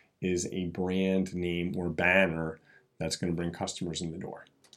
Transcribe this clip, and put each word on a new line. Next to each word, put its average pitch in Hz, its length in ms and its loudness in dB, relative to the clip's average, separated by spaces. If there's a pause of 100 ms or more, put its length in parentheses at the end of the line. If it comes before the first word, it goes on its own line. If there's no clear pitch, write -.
(220)
is 90 300 0
a 92 140 -2
brand 92 680 0
name 87 420 -2
or 87 140 -2
banner 85 680 4 (400)
that's 80 160 -2
gonna 87 180 0
bring 85 180 -2
customers 90 500 -6
in 82 100 -6
the 80 80 -8
door. - 260 -10 (320)